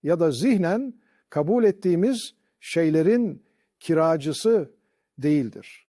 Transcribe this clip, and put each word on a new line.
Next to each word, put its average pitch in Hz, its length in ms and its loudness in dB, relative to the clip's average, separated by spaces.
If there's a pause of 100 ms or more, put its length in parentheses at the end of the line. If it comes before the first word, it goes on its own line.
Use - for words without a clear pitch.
ya 165 180 0
da 165 100 2
zihnen 202 640 -2 (360)
kabul 190 340 0
ettiğimiz 190 720 0 (260)
şeylerin 165 840 0 (340)
kiracısı 160 880 0 (480)
değildir. 139 760 -4